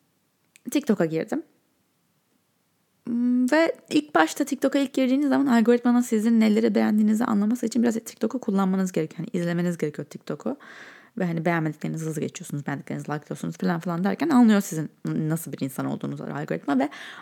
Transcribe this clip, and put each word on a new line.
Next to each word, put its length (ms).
TikTok'a 360
girdim. 360
Hmm, 460
ve 240
ilk 240
başta 300
TikTok'a 340
ilk 140
girdiğiniz 360
zaman 180
algoritmanın 540
sizin 400
neleri 340
beğendiğinizi 500
anlaması 420
için 160
biraz 120
TikTok'u 460
kullanmanız 520
gerekiyor. 260
Yani 240
izlemeniz 360
gerekiyor 280
TikTok'u. 500
Ve 80
hani 180
beğenmediklerinizi 600
hızlı 140
geçiyorsunuz, 460
beğendiklerinizi 460
likeliyorsunuz 440
falan 240
falan 240
derken 240
anlıyor 320
sizin 300
nasıl 480
bir 80
insan 260
olduğunuzu 380
algoritma. 540
Ve 100